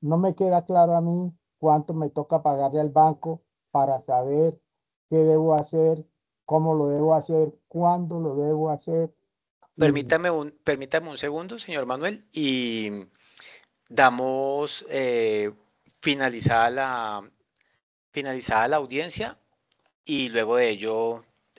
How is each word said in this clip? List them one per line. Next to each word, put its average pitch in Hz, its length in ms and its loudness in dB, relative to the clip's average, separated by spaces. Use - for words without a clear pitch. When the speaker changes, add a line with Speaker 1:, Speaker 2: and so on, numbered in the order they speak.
Speaker 1:
no 156 160 0
me 180 180 0
queda 180 300 0
claro 170 300 4
a 170 60 2
mí 175 300 -2
cuánto 151 360 2
me 156 160 -2
toca 156 340 -2
pagarle 139 380 0
al 151 80 -2
banco 156 520 2
para 135 300 0
saber 143 580 0
qué 160 80 2
debo 160 380 4
hacer, 160 500 0
cómo 156 300 2
lo 147 120 0
debo 151 280 2
hacer, 156 380 0
cuándo 175 520 0
lo 156 160 -4
debo 151 340 0
hacer. 165 440 -4
Y - 40 -14
Speaker 2:
Permítame 151 500 2
un, 151 220 -2
permítame 147 580 -4
un 143 80 -12
segundo, 165 400 -8
señor 156 280 -6
Manuel, 160 480 -6
y 117 760 -4
damos, 131 1000 0
eh, 113 640 0
finalizada 120 680 0
la, 120 640 -6
finalizada 127 560 -2
la 147 100 0
audiencia 151 600 -8
y 135 260 -4
luego 113 280 0
de 123 120 2
ello, 113 540 -4